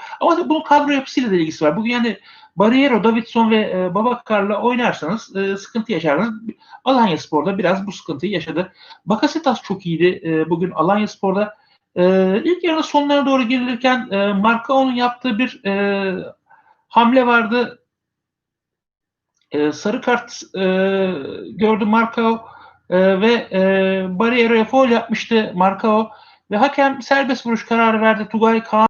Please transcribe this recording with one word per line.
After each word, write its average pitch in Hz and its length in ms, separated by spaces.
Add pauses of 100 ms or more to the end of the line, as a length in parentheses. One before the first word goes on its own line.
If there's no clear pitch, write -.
(200)
Ama 330 160
tabii 320 120
bunun 311 140
kadro 285 280
yapısıyla 262 400
da 190 40
ilgisi 160 300
var. 156 120
Bugün 220 140
yani 233 280 (380)
Barreiro, 233 480
Davidson 226 460
ve, 220 200
e, 185 240
Babakar'la 208 680
oynarsanız, 220 760
e, 196 200
sıkıntı 220 360
yaşarsınız. 170 480 (440)
Alanyaspor'da 190 720
biraz 190 280
bu 196 60
sıkıntıyı 170 400
yaşadı. 165 400 (320)
Bakasetas 262 580
çok 190 240
iyiydi, 170 380
e, 160 260
bugün 175 200
Alanyaspor'da. 202 840 (400)
E, 180 80 (400)
ilk 349 200
yarının 320 180
sonlarına 285 440
doğru 269 160
gelirken, 247 680
e, 196 220
Marcao'nun 233 600
yaptığı 247 460
bir, 240 260
e, 196 500 (760)
hamle 240 380
vardı. 233 560 (1700)
E, 147 220
sarı 214 280
kart, - 420 (120)
e, 185 60 (880)
gördü 214 340
Marcao, 226 600 (460)
e, 190 300
ve, 226 320
e, 190 80 (580)
Barreiro'ya 233 460
faul 262 240
yapmıştı 220 640
Marcao 202 560 (400)
ve 202 60
hakem 269 460
serbest 269 440
vuruş 226 200
kararı 226 340
verdi. 214 300
Tugay 226 340
Kaan. 214 260